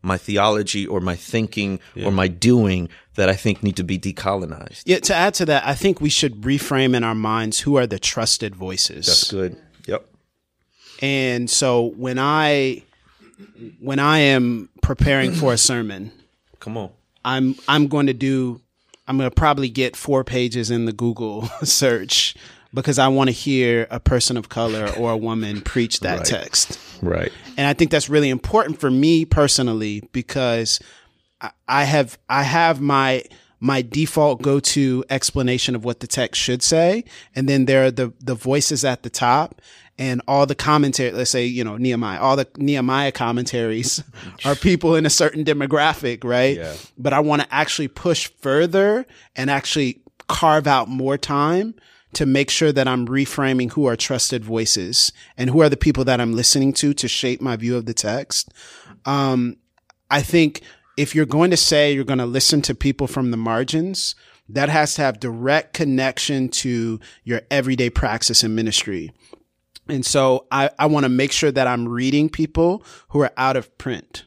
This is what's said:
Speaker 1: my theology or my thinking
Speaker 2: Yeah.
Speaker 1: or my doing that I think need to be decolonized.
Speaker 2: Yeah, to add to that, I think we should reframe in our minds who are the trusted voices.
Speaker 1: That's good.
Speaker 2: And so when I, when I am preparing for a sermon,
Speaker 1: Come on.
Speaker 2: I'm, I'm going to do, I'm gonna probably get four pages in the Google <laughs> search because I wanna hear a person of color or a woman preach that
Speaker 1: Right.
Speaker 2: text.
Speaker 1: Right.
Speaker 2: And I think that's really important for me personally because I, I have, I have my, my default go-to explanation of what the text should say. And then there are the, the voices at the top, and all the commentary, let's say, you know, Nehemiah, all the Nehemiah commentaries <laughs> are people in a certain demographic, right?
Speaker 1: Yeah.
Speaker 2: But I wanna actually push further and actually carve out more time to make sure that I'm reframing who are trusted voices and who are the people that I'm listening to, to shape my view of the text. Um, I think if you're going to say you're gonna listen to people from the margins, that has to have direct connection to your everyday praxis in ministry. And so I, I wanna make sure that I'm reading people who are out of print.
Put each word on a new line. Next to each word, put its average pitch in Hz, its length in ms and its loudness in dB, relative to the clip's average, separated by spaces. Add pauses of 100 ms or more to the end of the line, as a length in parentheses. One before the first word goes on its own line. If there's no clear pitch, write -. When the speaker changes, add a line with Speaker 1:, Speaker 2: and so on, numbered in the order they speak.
Speaker 1:
my 92 160 -4
theology 104 680 0
or 95 140 -4
my 90 160 -4
thinking 104 640 -4 (140)
Speaker 2:
Yeah. 101 120 -6
Speaker 1:
or 101 60 0
my 95 160 2
doing 92 600 2 (280)
that 95 120 2
I 95 80 2
think - 260 -2
need 98 140 -2
to 92 80 -4
be 95 140 -4
decolonized. 95 880 -6
Speaker 2:
Yeah, 180 140 4
to 196 140 0
add 185 200 2
to 185 120 0
that, 147 200 2
I 139 80 0
think 190 260 0
we 147 100 0
should 117 320 0
reframe 131 540 2
in 117 80 0
our 113 100 -2
minds 110 460 -2
who 143 160 2
are 123 100 4
the 101 140 -6
trusted 110 560 -2
voices. 92 500 -4
Speaker 1:
That's - 240 2
good. 92 260 -4 (1500)
Speaker 2:
And 127 460 -2
so 123 480 0
when 127 200 -6
I, 143 640 0 (960)
when 135 200 -6
I 151 220 4
am 123 500 2 (100)
preparing 135 520 2
for 143 200 2
a 113 60 0
sermon, 110 520 -2 (500)
Speaker 1:
Come 110 180 -10
on. 98 100 -8 (380)
Speaker 2:
I'm, 131 300 0 (120)
I'm 147 200 4
going 143 180 0
to 135 80 0
do, 127 480 -4 (440)
I'm 135 120 -2
gonna 131 120 0
probably 143 380 2
get 123 280 -2
four 131 280 0
pages 120 460 -2
in 117 160 0
the 113 80 -4
Google 110 480 -4
<laughs> 113 200 -10
search 120 720 0 (380)
because 131 260 -2
I 135 100 4
wanna 135 240 2
hear 120 580 0
a 117 100 -8
person 123 380 0
of 107 100 -10
color 110 480 -4
or 117 160 -2
a 113 60 -2
woman 110 420 -4
preach 117 400 -2
that 87 200 -4
Speaker 1:
Right. 82 60 -2
Speaker 2:
text. - 520 -2 (240)
Speaker 1:
Right. 87 280 -2 (280)
Speaker 2:
And 139 80 0
I 143 80 2
think 165 160 2
that's 151 180 0
really 147 220 2
important 151 500 -2
for 139 100 0
me 160 360 4
personally 113 840 0
because 120 680 -2 (640)
I, 113 80 -12 (180)
I 139 160 4
have, 139 320 0 (140)
I 139 140 0
have 160 360 2
my, 135 440 2 (360)
my 131 220 0
default 143 580 0
go-to 139 680 0
explanation 127 640 -2
of 110 100 -6
what 120 160 -6
the 123 60 -12
text - 340 -4
should 127 220 -2
say. 175 420 2 (300)
And 135 120 -2
then 135 200 2
there 135 180 4
are 131 60 4
the, 120 300 -4
the 127 140 -4
voices 135 520 -2
at 127 160 -2
the 120 80 -10
top, 131 500 2 (380)
and 127 280 -4
all 139 200 4
the 139 80 -2
commentary, 143 580 2
let's 120 180 -2
say, 123 160 0
you 123 160 -4
know, 107 140 -4
Nehemiah, 117 440 -2
all 135 160 2
the 135 200 -2
Nehemiah 139 560 0
commentaries 120 880 -4 (220)
<laughs> - 200 -16
are 139 100 2
people 165 420 2
in 160 100 2
a 147 40 2
certain 156 340 0
demographic, 143 800 0
right? 127 320 2
Speaker 1:
Yeah. 80 180 -10 (240)
Speaker 2:
But 127 140 -2
I 143 80 4
wanna 147 300 0
actually 147 380 -2
push - 400 -2 (120)
further 190 640 2 (300)
and 131 140 -2
actually 139 520 -2 (240)
carve 156 400 2
out 131 220 2
more 131 280 -2
time 165 580 0 (400)
to 151 120 0
make 139 240 2
sure 156 220 2
that 131 160 2
I'm 123 180 0
reframing 131 680 0
who 143 140 0
are 117 100 2
trusted 123 480 -2
voices 110 680 0 (240)
and 127 140 -2
who 160 120 6
are 151 60 8
the 139 80 2
people 131 280 2
that 123 160 2
I'm 117 140 0
listening 135 400 2
to, 143 200 0
to 127 140 -4
shape 127 320 -2
my 123 160 -4
view 117 200 -2
of 117 100 -4
the 117 80 -6
text. - 580 -4 (520)
Um, 135 520 0 (540)
I 143 120 2
think 160 400 2 (340)
if 143 180 -2
you're 156 120 2
going 160 240 2
to 175 60 2
say 147 360 4
you're 135 120 -2
gonna 127 220 -2
listen 135 360 2
to 131 120 -4
people 135 320 -2
from 127 240 -2
the 117 60 -2
margins, 131 760 -2 (340)
that 139 200 -2
has 151 260 2
to 156 80 -2
have 123 180 0
direct 127 520 -2
connection 131 760 -2
to 113 520 -4 (240)
your 117 260 -4
everyday 127 400 0
praxis 120 540 0
in 110 100 0
ministry. 101 580 -2 (760)
And 135 160 -4
so 131 460 2
I, 139 280 2
I 147 80 4
wanna 147 220 4
make 131 240 2
sure 147 200 2
that 131 140 2
I'm 120 220 -2
reading 135 400 0
people 165 560 0 (240)
who 147 120 0
are 135 160 2
out 131 200 0
of - 220 -6
print. - 480 -10